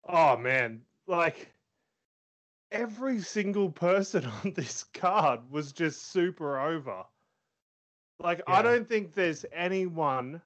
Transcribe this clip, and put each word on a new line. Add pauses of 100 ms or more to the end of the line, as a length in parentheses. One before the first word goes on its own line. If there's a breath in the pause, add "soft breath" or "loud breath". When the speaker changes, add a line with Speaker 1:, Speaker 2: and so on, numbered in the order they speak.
Speaker 1:
Oh,
man. (260)
Like, (1160)
every
single
person
<laughs>
on
this (100)
card (100)
was
just
super
over. (1200)
Like,
I
Speaker 2:
Yeah.
Speaker 1:
don't
think
there's
anyone